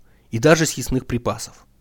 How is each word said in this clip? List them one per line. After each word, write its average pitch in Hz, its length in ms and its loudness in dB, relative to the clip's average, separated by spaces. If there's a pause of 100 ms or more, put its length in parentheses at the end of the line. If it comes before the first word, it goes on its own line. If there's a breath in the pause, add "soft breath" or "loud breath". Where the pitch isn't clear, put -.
(300)
и 113 100 -4
даже 160 260 4
съестных 127 400 -4
припасов. - 640 -8 (140)